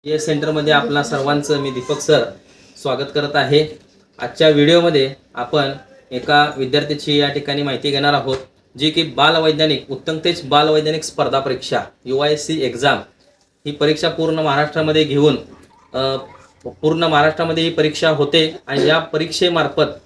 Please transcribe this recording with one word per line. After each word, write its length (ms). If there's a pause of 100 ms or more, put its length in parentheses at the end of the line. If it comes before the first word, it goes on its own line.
पीएस 200
सेंटरमध्ये 480
आपणा 300
सर्वांचं 560
मी 120
दीपक 280
सर 240 (580)
स्वागत 240 (100)
करत 200
आहे. 440 (400)
आजच्या 300
व्हिडिओमध्ये 680 (200)
आपण 360 (400)
एका 460
विद्यार्थ्याची 640
या 100
ठिकाणी 320
माहिती 300
घेणार 220
आहोत, 240 (400)
जी 140
की 120
बालवैज्ञानिक, 880
उत्तम 260
तेज 240
बालवैज्ञानिक 600
स्पर्धा 360
परीक्षा 440 (220)
यूआयसी 560
एक्झाम 360 (680)
ही 60
परीक्षा 380
पूर्ण 300
महाराष्ट्रामध्ये 640
घेऊन, 340 (560)
अ, 240 (520)
पूर्ण 340
महाराष्ट्रामध्ये 600
ही 60
परीक्षा 400
होते 460 (120)
आणि 200
या 120
परीक्षेमार्फत 1080